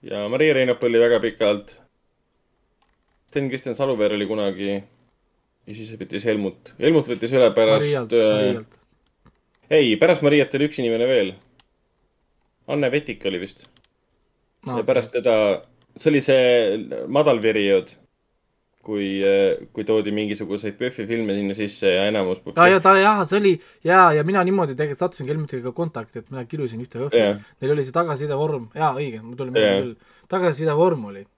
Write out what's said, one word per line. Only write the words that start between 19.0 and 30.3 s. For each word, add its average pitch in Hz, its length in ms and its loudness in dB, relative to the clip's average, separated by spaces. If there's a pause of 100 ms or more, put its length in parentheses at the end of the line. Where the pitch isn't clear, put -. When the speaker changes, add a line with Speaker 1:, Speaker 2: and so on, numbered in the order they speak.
Speaker 1:
äh, 98 520 0
kui 110 120 -8
toodi 107 280 0
mingisuguseid 104 640 -6
püffi 127 300 -8
filme 110 280 -4
sinna 101 200 -4
sisse 101 360 -2
ja 92 160 2
enamus 95 340 -2 (160)
Speaker 2:
Aa, 175 120 6
jaa, 185 120 4
ta, 190 160 6
jaa, 202 280 4
see 180 140 -2
oli, 202 120 4 (320)
jaa, 180 320 6
ja 151 100 0
mina 190 200 0
niimoodi 180 300 -2
tegelikult 143 280 -4
sattusin 175 260 -6
Helmutiga 143 440 -8
kontakti, 131 480 -10
et - 100 -20
mina 131 140 -10
kirusin 117 360 -8
ühte 120 220 -10
õhtu. 135 140 0
Speaker 1:
Jah. 104 240 4 (180)
Speaker 2:
Neil 135 160 0
oli 147 100 -2
see 131 80 -12
tagasisidevorm. 147 840 -4
Jaa, - 200 0
õige, 127 280 -8
mul 120 140 -16
tuli 127 160 -8
meelde 110 160 2
Speaker 1:
Jah. 98 140 2
Speaker 2:
küll. - 340 -12 (140)